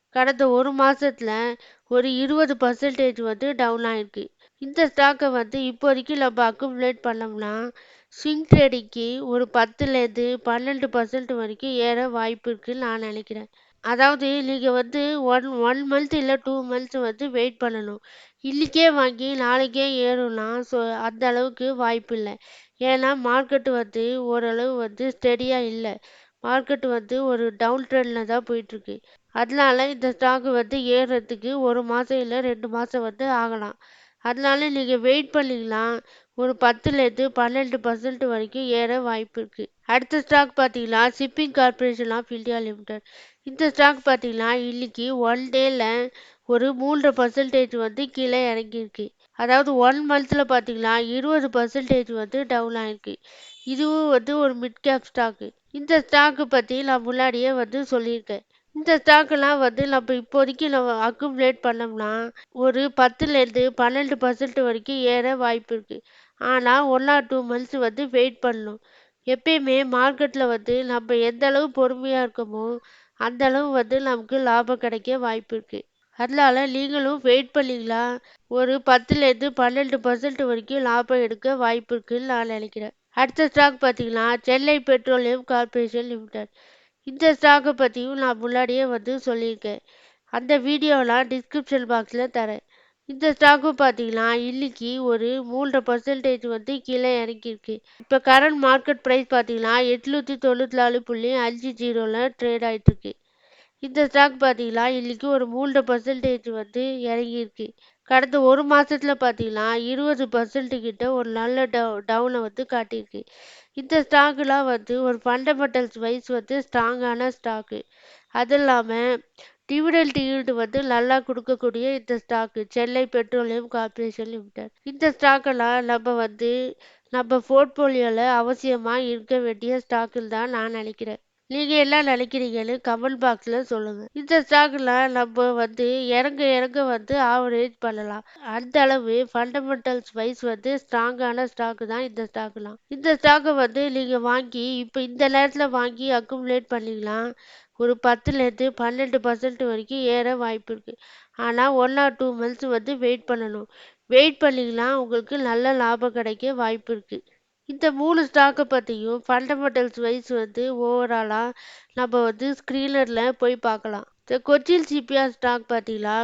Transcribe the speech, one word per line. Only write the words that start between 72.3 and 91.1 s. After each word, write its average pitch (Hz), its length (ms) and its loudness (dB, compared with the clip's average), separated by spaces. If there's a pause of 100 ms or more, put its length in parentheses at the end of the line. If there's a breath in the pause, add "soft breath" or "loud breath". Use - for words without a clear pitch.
அந்த 247 260 -4
அளவு 277 260 2
வந்து 254 300 0
நமக்கு 254 400 -2
லாபம் 240 400 2
கிடைக்க 240 360 -4
வாய்ப்பு 226 380 -6
இருக்கு. 214 260 -10 (380)
அதனால 262 480 4
நீங்களும் 277 540 -2
வெயிட் 254 320 4
பண்ணீங்களா, 240 500 -2 (480 soft breath)
ஒரு 254 220 2 (120)
பத்துலேருந்து 254 680 4
பன்னெண்டு 262 460 0
பர்சன்ட் 247 440 -2
வரைக்கும் 247 420 -2
லாபம் 240 380 2
எடுக்க 233 320 -2
வாய்ப்பு 233 380 -2
இருக்குன்னு 240 340 -4
நான் 233 240 -2
நினைக்கிறேன். 214 440 -10 (220)
அடுத்த 277 300 4
ஸ்டாக் 285 320 4
பாத்தீங்கன்னா, 233 480 0 (140)
சென்னை 277 380 2
பெட்ரோலியம் 254 680 0
கார்ப்பரேஷன் 240 600 -2
லிமிடெட். 220 440 -10 (560 soft breath)
இந்த 277 240 2
ஸ்டாக்கை 285 420 6
பத்தியும் 254 460 -2
நான் 247 200 0
முன்னாடியே 247 460 0
வந்து 240 360 -4
சொல்லியிருக்கேன். 226 580 -4 (540 soft breath)
அந்த 247 260 0
வீடியோலாம் 262 680 2